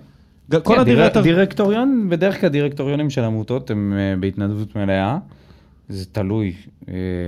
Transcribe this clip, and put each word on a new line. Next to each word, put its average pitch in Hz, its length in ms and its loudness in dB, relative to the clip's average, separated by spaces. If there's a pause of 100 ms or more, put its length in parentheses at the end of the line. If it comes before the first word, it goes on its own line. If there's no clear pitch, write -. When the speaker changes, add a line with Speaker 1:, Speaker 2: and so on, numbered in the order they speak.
(520)
Speaker 1:
כן, 156 120 4
כל 214 120 4
Speaker 2:
כן, 254 40 6
Speaker 1:
הדירקטור- 208 440 4
Speaker 2:
דירק-, 165 140 4
דירקטוריון, 214 720 2
בדרך 170 320 0
כלל 180 80 2
דירקטוריונים 147 600 -2
של 127 140 -2
עמותות 110 480 -4
הם, 101 260 -2
אה, 98 220 0
בהתנדבות 101 560 -4
מלאה, 98 420 0 (720)
זה 95 220 -10
תלוי. 101 420 -2 (360)
אה, 90 40 -12 (340)